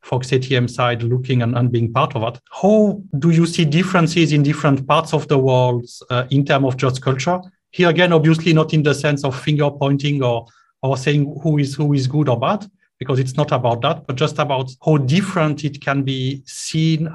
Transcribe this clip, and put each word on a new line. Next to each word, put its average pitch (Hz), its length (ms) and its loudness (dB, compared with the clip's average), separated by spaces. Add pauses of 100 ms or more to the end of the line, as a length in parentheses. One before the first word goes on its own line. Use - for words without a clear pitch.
Fox 131 300 -6
A 135 40 4
T 131 180 -2
M 123 120 2
side 120 340 -2
looking 127 400 -2
and, 120 160 -2
and 120 140 2
being 117 200 0
part 131 240 -2
of 107 60 -4
it. 117 180 -6 (120)
How 208 500 2 (160)
do 165 140 2
you 165 160 4
see 170 180 0
differences 165 680 2
in 147 100 4
different 139 420 0
parts 156 300 0
of 139 140 -4
the 143 100 2
world, 127 480 2 (240)
uh, 123 180 -2
in 139 160 2
terms 139 220 2
of 127 100 -2
just 127 240 -2
culture? 175 400 -2 (300)
Here 175 180 2
again, 170 240 4
obviously 160 400 4
not 156 180 2
in 156 120 2
the 147 100 2
sense 143 300 -2
of 131 160 -4
finger 147 320 0
pointing 143 500 -2
or, 120 240 -2 (380)
or 135 120 0
saying 147 460 -2
who 156 160 0
is, 139 160 -2
who 147 200 0
is 135 120 0
good 143 240 0
or 117 100 0
bad, 185 300 -2 (280)
because 127 200 -4
it's 131 200 -4
not 151 160 0
about 120 280 0
that, 156 260 -4
but 131 100 -6
just 147 220 -2
about 135 300 -2 (140)
how 156 140 4
different 151 640 0
it 139 160 -6
can 139 240 -2
be 131 420 -4
seen 160 680 -2